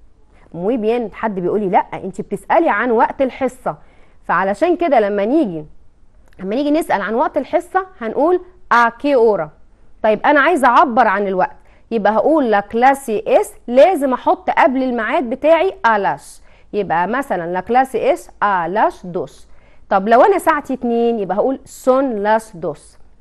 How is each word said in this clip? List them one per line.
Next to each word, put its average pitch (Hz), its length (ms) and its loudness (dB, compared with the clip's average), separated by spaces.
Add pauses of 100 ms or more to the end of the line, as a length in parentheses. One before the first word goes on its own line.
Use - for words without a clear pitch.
(540)
موي 196 220 -2
بيان. 220 360 -4
حد 220 280 -6
بيقول 175 200 -2
لي: 196 80 -2
"لا، 214 100 2 (160)
أنت 190 260 -10
بتسألي 277 500 -2
عن 226 200 -2
وقت 247 320 0
الحصة". 240 540 -6 (480)
فعلشان 196 520 0
كده 285 240 2
لما 202 240 0
نيجي، 208 400 -2 (760)
لما 190 140 -6
نيجي 294 160 -2
نسأل 320 320 -2
عن 208 120 -6
وقت 311 220 -2
الحصة 359 500 -4 (140)
هنقول: 302 400 0 (320)
"أ 233 160 4
كي 285 260 -2
أورا؟". 208 360 2 (520)
طيب 214 240 0
أنا 294 140 4
عايزة 277 280 2
أعبر 247 380 4
عن 202 200 0
الوقت، 185 300 -2 (340)
يبقى 208 240 0
هقول: 262 360 2
"لا 214 100 2
كلاسي 233 680 0
إس"، 370 280 0 (120)
لازم 269 460 4
أحط 349 380 -2
قبل 269 320 2
الميعاد 240 480 -4
بتاعي 330 440 2 (120)
ألاش، 190 540 -2 (320)
يبقى 180 360 -2
مثلًا: 175 440 -6
"لا 185 80 -4
كلاسي 247 520 0
إس - 180 -8 (120)
ألاش 202 640 -2
دوس". 165 420 -10 (420)
طب 202 180 0
لو 233 140 6
أنا 392 160 4
ساعتي 294 360 -2
اتنين، 233 440 -2
يبقى 185 180 -4
هقول: 262 280 -2
"سون 262 520 -2
لاس 214 400 -2
دوس". 156 420 -12 (220)